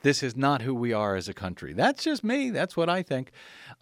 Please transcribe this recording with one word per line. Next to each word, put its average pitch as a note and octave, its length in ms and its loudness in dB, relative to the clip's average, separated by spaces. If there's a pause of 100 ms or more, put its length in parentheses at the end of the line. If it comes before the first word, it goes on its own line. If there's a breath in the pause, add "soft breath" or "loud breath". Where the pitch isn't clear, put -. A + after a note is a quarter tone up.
This C#3 220 4
is A#2+ 100 -4
not C3+ 280 2
who C3 120 -2
we A#2+ 180 0
are G#2 220 2
as F#2 140 -2
a G2 40 -6
country. F2+ 400 -8
That's G3+ 300 2
just D4+ 220 -2
me. B3+ 260 0
That's F#3 260 -4
what E3 120 2
I F3+ 160 0
think. C3 260 -4 (520 loud breath)